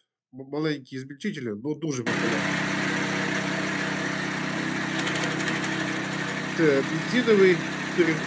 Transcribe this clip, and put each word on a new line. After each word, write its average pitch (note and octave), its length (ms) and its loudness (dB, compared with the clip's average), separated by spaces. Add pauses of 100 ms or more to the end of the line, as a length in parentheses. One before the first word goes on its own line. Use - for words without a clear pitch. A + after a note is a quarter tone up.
(340)
м-, C3 180 -14
маленькі D3 480 -4
змільчителі, C#3+ 520 -6 (120)
ну, D3 120 -2
дуже C#3 280 -2
популярні. - 500 0 (4000)
Це C#3+ 340 6
бензиновий F#3+ 680 6 (320)
чотири D#3+ 260 4 (120)